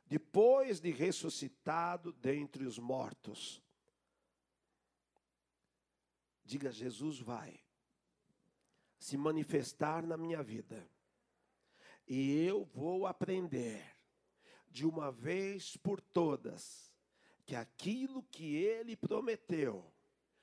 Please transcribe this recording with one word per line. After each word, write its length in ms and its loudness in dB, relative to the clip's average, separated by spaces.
depois 720 6
de 100 -2
ressuscitado 1200 -2
dentre 500 -2
os 160 -4
mortos. 840 -6
Diga: 260 -4
"Jesus 480 -6
vai 400 -8
se 200 -4
manifestar 920 0
na 80 -2
minha 260 -4
vida. 480 -10
E 240 2
eu 180 2
vou 420 -2
aprender 800 -4
de 160 -2
uma 260 0
vez 640 -4
por 240 0
todas 880 0
que 80 -8
aquilo 800 -4
que 240 -4
ele 400 0
prometeu 960 -2